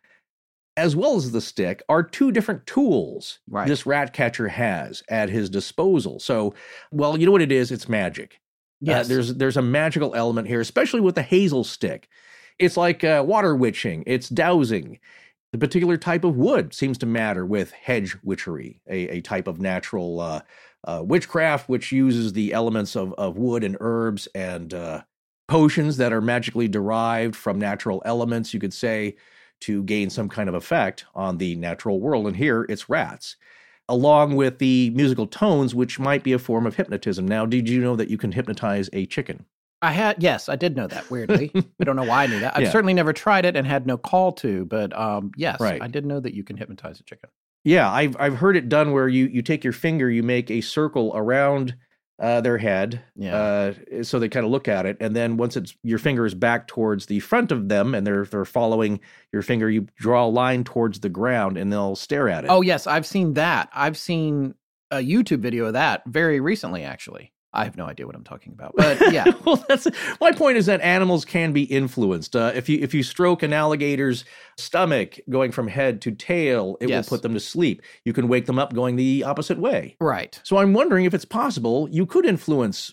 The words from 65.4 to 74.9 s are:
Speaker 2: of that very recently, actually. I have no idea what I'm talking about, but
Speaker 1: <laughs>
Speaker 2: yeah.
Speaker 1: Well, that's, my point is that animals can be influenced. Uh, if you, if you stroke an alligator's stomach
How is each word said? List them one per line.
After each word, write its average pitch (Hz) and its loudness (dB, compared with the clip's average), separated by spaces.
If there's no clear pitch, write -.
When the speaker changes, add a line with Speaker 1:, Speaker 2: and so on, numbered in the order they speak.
Speaker 2:
of 110 -2
that 131 0
very 151 2
recently, 156 -2
actually. - -16
I 107 0
have 117 -12
no 90 -8
idea 73 -12
what - -14
I'm - -18
talking - -20
about, - -16
but - 6
Speaker 1:
<laughs> 359 8
Speaker 2:
yeah. 156 6
Speaker 1:
Well, 311 4
that's, 269 2
my 339 6
point 269 4
is 202 4
that 190 2
animals 180 2
can 165 -2
be 143 2
influenced. 127 -2
Uh, 117 2
if 123 -4
you, 151 2
if 135 -2
you 143 2
stroke 180 2
an 147 0
alligator's 143 0
stomach 160 0